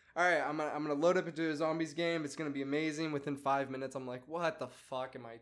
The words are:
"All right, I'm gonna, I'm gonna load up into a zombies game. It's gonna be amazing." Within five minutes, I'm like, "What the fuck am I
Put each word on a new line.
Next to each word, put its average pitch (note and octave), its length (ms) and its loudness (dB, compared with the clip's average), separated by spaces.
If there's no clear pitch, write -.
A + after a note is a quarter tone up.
"All E3+ 80 4
right, E3+ 160 6
I'm C#3+ 160 0
gonna, D3+ 140 -2
I'm D3 120 -2
gonna D3 160 0
load F3 180 6
up E3+ 120 2
into D#3+ 220 -2
a D3+ 60 0
zombies D#3+ 360 0
game. E3 320 0
It's C#3+ 120 -6
gonna D#3 140 -2
be C#3 120 -2
amazing." D3+ 500 0
Within C#3+ 240 -2
five C#3 340 2
minutes, C3 240 -6
I'm C3 120 -6
like, B2+ 200 -8
"What D#3+ 320 -2
the B2+ 100 -4
fuck C3 480 -8
am B2 100 -12
I A#2 160 -12